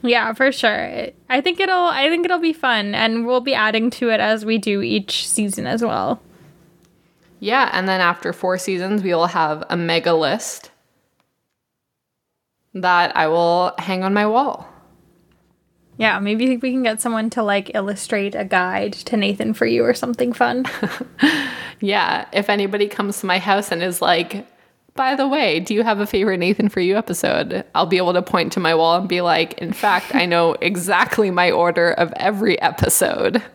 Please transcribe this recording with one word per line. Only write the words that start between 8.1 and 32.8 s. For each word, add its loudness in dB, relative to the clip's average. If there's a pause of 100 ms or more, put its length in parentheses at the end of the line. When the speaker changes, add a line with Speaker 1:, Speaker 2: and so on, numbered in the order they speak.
Speaker 2:
four -2
seasons, -2
we 0
will 2
have 0
a -2
mega 0
list -2 (2000)
that 2
I 4
will 2
hang -4
on 0
my 2
wall. 0 (1300)
Speaker 1:
Yeah, 2
maybe 0
we -4
can 0
get 0
someone -2
to, -2
like, -2
illustrate -4
a -4
guide 0
to -4
Nathan -2
For 0
You 2
or 4
something -2
fun. 0
Speaker 2:
<laughs> -10 (1040)
Yeah, 0
if 0
anybody 0
comes -4
to -8
my 2
house 0
and -2
is -4
like, 0 (500)
"By 0
the 0
way, 0
do -4
you 2
have 0
a 0
favorite 0
Nathan 2
For -4
You 2
episode?" -2 (100)
I'll 2
be 2
able 2
to 2
point 0
to -2
my 2
wall 4
and -4
be 0
like, 0
"In -6
fact, -2
I 2
know 4
<laughs> -6
exactly 2
my 4
order 4
of 0
every 0
episode." 0 (140)